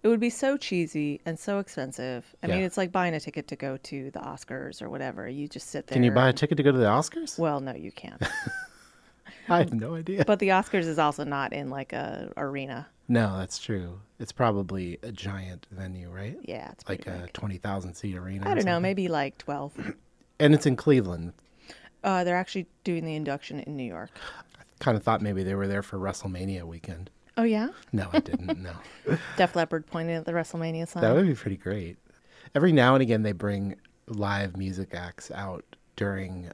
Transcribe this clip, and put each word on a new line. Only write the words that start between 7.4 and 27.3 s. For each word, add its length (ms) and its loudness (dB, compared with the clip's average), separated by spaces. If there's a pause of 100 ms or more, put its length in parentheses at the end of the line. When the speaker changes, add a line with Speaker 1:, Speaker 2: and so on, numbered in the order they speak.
Speaker 1:
no, 120 -8
you 180 -10
can't. 360 -12
Speaker 2:
<laughs> 1200 -10
I 100 6
have 140 2
Speaker 1:
Um, 60 0
Speaker 2:
no 160 -6
idea. 300 -2
Speaker 1:
but 140 4
the 100 2
Oscars 360 4
is 140 0
also 240 2
not 300 -2
in, 160 -6
like, 240 -8
a 440 -6
arena. 500 -6 (220)
Speaker 2:
No, 280 4
that's 220 -6
true. 400 -6 (200)
It's 120 -10
probably 720 0
a 80 -8
giant 600 -8
venue, 380 -10
right? 340 -10
Speaker 1:
Yeah, 280 -10
it's 160 -18
Speaker 2:
Like 160 -6
Speaker 1:
pretty 140 -8
Speaker 2:
a 60 -8
Speaker 1:
big. 100 -14
Speaker 2:
twenty 240 -6
thousand 380 -4
seat 200 -6
arena 320 -6
Speaker 1:
I 40 2
Speaker 2:
or 40 2
Speaker 1:
don't 100 2
know, 100 4
Speaker 2:
something? 80 2
Speaker 1:
maybe, 260 0
like, 280 0
twelve. 400 -6
Speaker 2:
<clears throat> 160 -8 (460)
And 140 10
it's 120 6
in 100 6
Cleveland. 560 4 (720)
Speaker 1:
Uh, 220 4
they're 100 2
actually 300 -2 (180)
doing 220 0
the 100 -4
induction 460 -4
in 160 -8
New 80 -6
York. 240 -10 (500)
Speaker 2:
I 240 -18
kinda 160 4
thought 220 2
maybe 220 0
they 120 0
were 120 0
there 160 0
for 160 -8
WrestleMania 640 -4
weekend. 480 -12 (260)